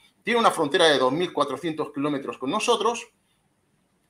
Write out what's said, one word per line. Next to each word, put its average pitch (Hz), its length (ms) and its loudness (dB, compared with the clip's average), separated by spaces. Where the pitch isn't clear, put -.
tiene 233 160 2
una 202 120 6
frontera 165 340 2
de 147 120 6
dos 127 140 2
mil 170 220 -2
cuatrocientos 147 580 -4
kilómetros 139 460 -6
con 131 120 -6
nosotros, 214 580 -2